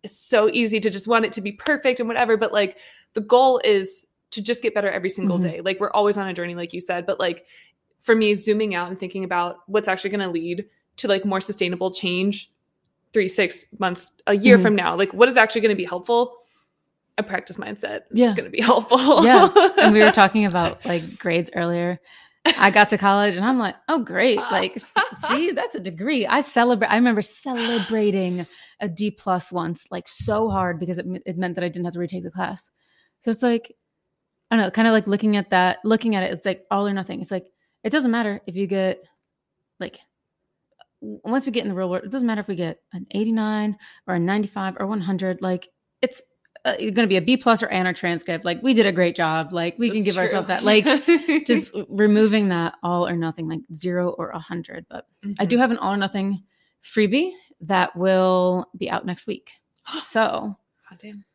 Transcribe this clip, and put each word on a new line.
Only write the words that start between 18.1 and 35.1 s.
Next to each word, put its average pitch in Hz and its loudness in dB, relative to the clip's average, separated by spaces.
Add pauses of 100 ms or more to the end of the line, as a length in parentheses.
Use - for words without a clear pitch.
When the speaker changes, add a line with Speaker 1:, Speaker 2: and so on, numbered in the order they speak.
Speaker 1:
It's 226 2
Speaker 2:
Yeah. 233 6
Speaker 1:
gonna - -6
be - -4
<laughs> - 0
helpful. 233 4
Speaker 2:
Yeah. 262 10 (300)
And 220 8
we 214 6
were 233 8
Speaker 1:
<laughs> - -
Speaker 2:
talking 208 6
about, 170 -2
like, 170 -6
grades 170 -2
earlier. 175 -2 (560)
I 196 6
got 208 6
to 208 0
college 202 2
and 190 -4
I'm 254 2
like, 214 -4 (140)
"Oh, 311 0
great. 214 0
Like, 196 -4 (200)
Speaker 1:
<laughs> 494 -4
Speaker 2:
see, 320 -2
that's - -6
a 214 -8
degree." 190 -4
I 269 2
celebrate. 240 2
I - 2
remember 233 4
celebrating 208 -2 (340)
a 208 -6
D 202 -4
plus - -4
once, 170 -8
like, 180 -12
so 220 -4
hard 180 -2
because 175 -6
it, 180 -8 (200)
it 175 -8
meant 180 -4
that 180 -4
I 175 -4
didn't 175 -6
have 175 -8
to 175 -8
retake 175 -8
the 175 -12
class. 180 -10 (520)
So 233 -4
it's 226 -4
like, 233 -2 (760)
I 226 2
don't 214 4
know, 180 -2
kinda, 226 2
like, 214 4
looking 208 0